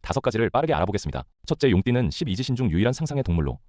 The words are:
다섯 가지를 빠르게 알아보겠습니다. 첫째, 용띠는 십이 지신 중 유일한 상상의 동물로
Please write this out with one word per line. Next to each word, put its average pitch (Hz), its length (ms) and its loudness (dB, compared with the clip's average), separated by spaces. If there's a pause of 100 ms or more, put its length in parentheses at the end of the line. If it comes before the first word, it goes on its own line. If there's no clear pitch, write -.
다섯 - 200 -2
가지를 117 280 2
빠르게 156 240 0
알아보겠습니다. 95 540 -2 (180)
첫째, 143 260 2
용띠는 113 400 2
십이 113 240 -4
지신 123 220 -4
중 120 140 0
유일한 104 240 2
상상의 139 280 -4
동물로 78 360 0 (100)